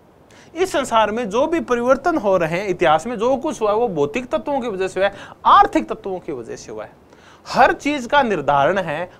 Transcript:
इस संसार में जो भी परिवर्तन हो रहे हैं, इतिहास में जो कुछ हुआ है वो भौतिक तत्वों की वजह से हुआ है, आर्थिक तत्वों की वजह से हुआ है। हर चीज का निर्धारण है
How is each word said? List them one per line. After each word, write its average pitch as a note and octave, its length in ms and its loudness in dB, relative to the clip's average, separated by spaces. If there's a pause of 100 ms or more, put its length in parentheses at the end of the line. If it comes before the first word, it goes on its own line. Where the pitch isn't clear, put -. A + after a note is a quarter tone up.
(560)
इस F4 160 -2
संसार A3+ 400 0
में A3+ 180 -4
जो B3 180 0
भी E4 120 -2
परिवर्तन C4 580 0
हो G3 200 2
रहे E3+ 220 0
हैं, G#3 80 -4
इतिहास E3+ 400 2
में A#3+ 120 -6
जो B3+ 180 0
कुछ B3 240 -6
हुआ G#3 100 2
है G#3+ 60 0
वो A#3+ 100 0
भौतिक E3 380 -2
तत्वों D4 360 -4
की A#3+ 60 -6
वजह F#3+ 200 -4
से F#3 120 -6
हुआ G3 100 2
है, - 60 -6 (300)
आर्थिक C4+ 440 4
तत्वों F#3+ 300 -8
की E3+ 120 -10
वजह A#2+ 240 -10
से B2+ 160 -16
हुआ G#2+ 120 -12
है। - 80 -16 (560)
हर C#4 260 4
चीज C#4+ 320 -4
का C#4 180 2
निर्धारण D3+ 540 2
है E3+ 420 -6